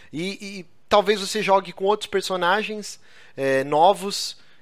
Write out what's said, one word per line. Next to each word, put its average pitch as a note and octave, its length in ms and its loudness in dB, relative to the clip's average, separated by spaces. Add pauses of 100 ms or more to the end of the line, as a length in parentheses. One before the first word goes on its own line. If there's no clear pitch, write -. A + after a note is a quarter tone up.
(120)
e, F#3 280 -6 (200)
e E3 60 -16 (240)
talvez G#3 300 4
você G3 240 -4
jogue F#3+ 300 2
com F#3+ 100 -8
outros G#3 260 0
personagens, G3 880 -2 (380)
é, C3+ 300 0
novos, F3+ 720 0 (240)